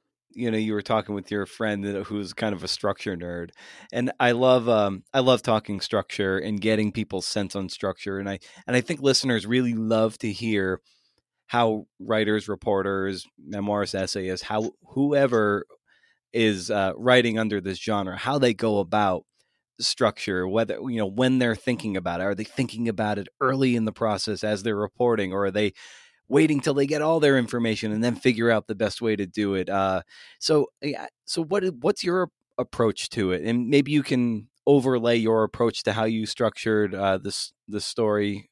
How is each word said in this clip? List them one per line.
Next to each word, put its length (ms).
You 160
know, 80
you 160
were 80
talking 320
with 160
your 160
friend 380
that, 220
who's 280
kind 220
of 80
a 60
structure 480
nerd, 320
and 260
I 140
love, 380
um, 340
I 60
love 220
talking 400
structure 580
and 220
getting 320
people's 340
sense 260
on 140
structure, 500
and 120
I, 100
and 80
I 60
think 220
listeners 440
really 280
love 460
to 120
hear 480
how 400
writers, 500
reporters, 800
memoirists, 500
essayists, 520
how, 240
whoever 760
is, 380
uh, 240
writing 420
under 220
this 200
genre, 380
how 200
they 160
go 260
about 460
structure, 680
whether, 280
you 80
know, 100
when 320
they're 160
thinking 420
about 240
it. 40
Are 100
they 100
thinking 440
about 300
it 80
early 340
in 100
the 80
process 500
as 200
they're 140
reporting, 560
or 120
are 60
they 220
waiting 320
till 140
they 120
get 140
all 180
their 180
information 540
and 120
then 120
figure 360
out 160
the 80
best 260
way 140
to 120
do 280
it? 140
Uh, 340
so, 280
yeah, 260
so 180
what, 200
what's 220
your 280
approach 540
to 200
it? 120
And 260
maybe 220
you 120
can 460
overlay 500
your 260
approach 400
to 100
how 120
you 200
structured, 680
uh, 240
this, 340
this 180
story, 680